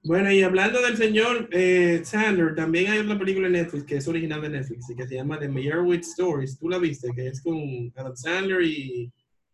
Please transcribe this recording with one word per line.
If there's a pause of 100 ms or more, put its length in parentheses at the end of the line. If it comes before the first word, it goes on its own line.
Bueno,
y
hablando
del
señor,
eh,
Sandler,
también
hay
otra
película
en
Netflix
que
es
original
de
Netflix
y
que
se
llama
The
Meyerowitz
Stories.
¿Tú
la
viste?
Que
es
con (380)
Adam
Sandler
y, (420)